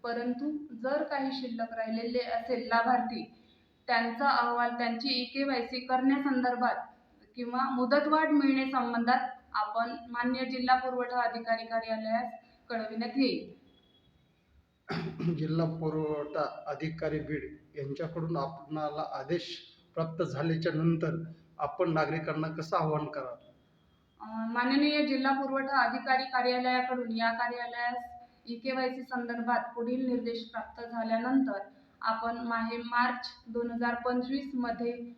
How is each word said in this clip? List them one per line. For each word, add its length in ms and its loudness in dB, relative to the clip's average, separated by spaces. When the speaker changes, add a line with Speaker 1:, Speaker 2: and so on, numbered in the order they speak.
Speaker 1:
परंतु 540 -2
जर 280 0
काही 280 -2
शिल्लक 420 -4
राहिलेले 460 -2
असेल 480 -2
लाभार्थी, 640 2
त्यांचा 420 2
अहवाल 480 2
त्यांची 440 0
ईकेवायसी 580 -2
करण्यासंदर्भात 960 2
किंवा 340 -2
मुदतवाढ 600 4
मिळण्यासंबंधात 1000 4
आपण 360 0
माननीय 360 0
जिल्हा 320 4
पुरवठा 440 0
अधिकारी 440 0
कार्यालयास 680 -2
कळविण्यात 480 -2
येईल. 360 2
Speaker 2:
<clears throat> 500 -2
जिल्हा 280 2
पुरवठा 1040 -2
अधिकारी 520 -2
बीड 380 -6
यांच्याकडून 640 -4
आपणाला 840 -4
आदेश 380 -4
प्राप्त 280 -2
झाल्याच्या 500 0
नंतर 500 2
आपण 340 0
नागरिकांना 540 0
कसं 300 -2
आवाहन 280 2
कराल? 420 -8
Speaker 1:
अ, 60 -12
माननीय 540 4
जिल्हा 360 2
पुरवठा 480 2
अधिकारी 340 2
कार्यालयाकडून 880 0
या 200 2
कार्यालयास 720 -2
ईकेवायसी 580 -2
संदर्भात 720 -2
पुढील 300 0
निर्देश 380 -2
प्राप्त 400 -10
झाल्यानंतर 760 2
आपण 360 0
माहे 400 -2
मार्च 500 0
दोन 240 -2
हजार 240 0
पंचवीस 580 -2
मध्ये 380 -2